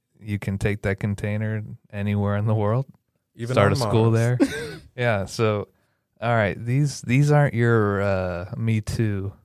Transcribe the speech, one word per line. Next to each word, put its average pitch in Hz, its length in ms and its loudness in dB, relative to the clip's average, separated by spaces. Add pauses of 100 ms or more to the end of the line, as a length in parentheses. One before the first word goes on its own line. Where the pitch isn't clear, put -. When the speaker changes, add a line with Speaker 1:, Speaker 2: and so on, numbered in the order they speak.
(200)
Speaker 1:
You 104 180 -6
can 98 200 -4
take 104 240 -4
that 98 180 -2
container 107 640 -4 (300)
anywhere 101 440 -2
in 104 100 -2
the 107 80 2
world, 107 320 0 (480)
Speaker 2:
Even 117 200 -8
Speaker 1:
start 202 140 6
Speaker 2:
on 202 40 2
Speaker 1:
a - 40 2
school 110 340 2
Speaker 2:
Mars. 117 280 2
Speaker 1:
there. - 460 -2
Speaker 2:
<laughs> - 120 -20
Speaker 1:
Yeah. 113 300 0
So, 107 420 0 (520)
all 117 140 0
right, 104 280 2
these, 135 400 -2
these 139 280 2
aren't 147 240 4
your, 110 480 4
uh, 92 540 -2
Me 113 240 -2
Too 101 520 -4 (120)